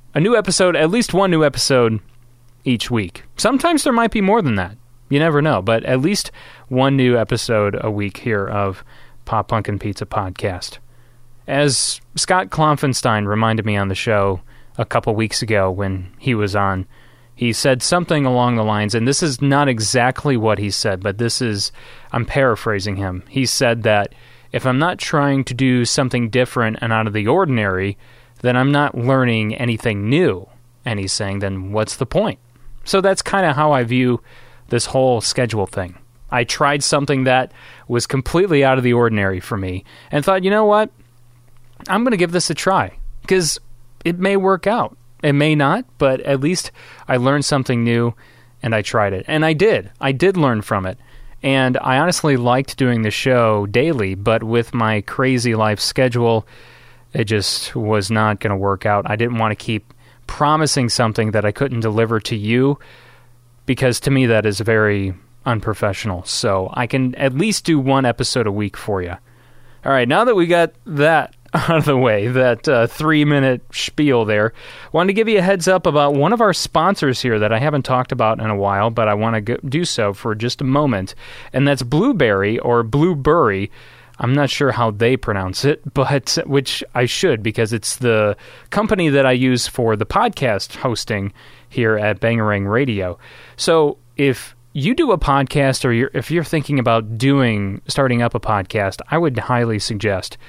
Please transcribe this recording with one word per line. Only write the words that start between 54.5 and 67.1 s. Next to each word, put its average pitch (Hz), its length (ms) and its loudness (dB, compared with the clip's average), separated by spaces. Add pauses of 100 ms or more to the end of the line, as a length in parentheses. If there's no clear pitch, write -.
my 110 260 0
crazy 123 560 -2
life 107 240 0
schedule, 120 640 0 (680)
it 117 100 -2
just 107 540 -4
was 107 340 -2
not 107 300 0
gonna 101 160 -2
work 98 280 -2
out. 104 240 0
I 107 60 -2
didn't 117 220 -2
wanna 110 180 0
keep - 380 -8 (340)
promising 147 600 0
something 110 420 0
that 104 140 0
I 104 80 0
couldn't 127 260 -4
deliver 110 400 0
to - 160 -6
you, 120 420 2 (880)
because 123 360 0
to 139 100 0
me 131 140 4
that 110 200 4
is 104 140 0
very 104 540 2 (320)
unprofessional. 104 800 -4
So 95 480 -2
I 123 140 -4
can 127 280 -2